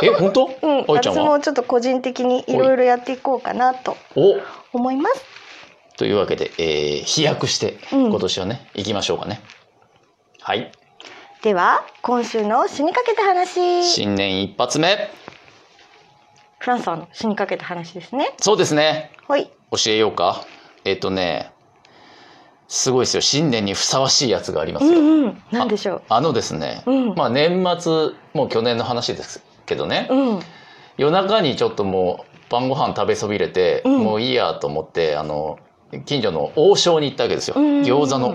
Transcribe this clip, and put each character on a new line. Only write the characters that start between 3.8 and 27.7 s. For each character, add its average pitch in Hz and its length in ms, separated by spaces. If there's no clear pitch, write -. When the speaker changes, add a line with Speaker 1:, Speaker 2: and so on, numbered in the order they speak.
Speaker 1:
お 180 160
い。 - 100
お。 247 40
Speaker 2:
思 254 140
い 262 60
ま 359 140
す。 539 120
Speaker 1:
と - 100
い 107 60
う 104 60
わ 92 80
け - 100
で、 - 220
え 85 60
ー、 - 0
飛 - 200
躍 143 220
し - 140
て、 - 180
Speaker 2:
う 269 40
ん。 254 120
Speaker 1:
今 107 100
年 90 200
は 92 80
ね、 123 260
行 98 140
き 107 80
ま 95 80
し - 80
ょ 85 40
う 76 40
か 78 80
ね。 104 140
は 98 140
い。 - 160
Speaker 2:
で 214 100
は、 202 300
今 240 240
週 220 200
の 254 220
死 - 160
に 349 100
か 494 100
け 466 100
た 427 100
話。 359 600
Speaker 1:
新 107 320
年 95 260
一 98 160
発 127 220
目。 190 320
Speaker 2:
フ - 80
ラ 247 80
ン 226 60
ソ 180 100
ワ 165 60
の 175 160
死 - 140
に 202 80
か 202 100
け 185 120
た - 80
話 175 280
で 175 80
す - 140
ね。 330 240
Speaker 1:
そ 202 160
う - 20
で 175 80
す 147 80
ね。 151 380
Speaker 2:
は 285 100
い。 - 140
Speaker 1:
教 110 200
え 107 60
よ 107 120
う - 40
か。 90 300
え 98 100
っ 92 60
と 98 120
ね、 90 400
す - 240
ご 127 120
い - 20
で - 60
す - 40
よ。 87 60
新 151 280
年 113 140
に 98 120
ふ - 100
さ 135 160
わ 131 80
し - 180
い - 20
や 90 120
つ - 100
が 82 80
あ 80 60
り 85 80
ま - 80
す 285 60
よ。 339 120
Speaker 2:
う - 20
ん 302 220
う 233 40
ん。 - 240
何 240 180
で 208 80
し 208 120
ょ 175 60
う？ - 140
Speaker 1:
あ、 110 60
あ 120 60
の 156 120
で 110 80
す - 120
ね、 69 320
Speaker 2:
う 254 60
ん。 247 240
Speaker 1:
ま 156 100
あ、 113 40
年 170 360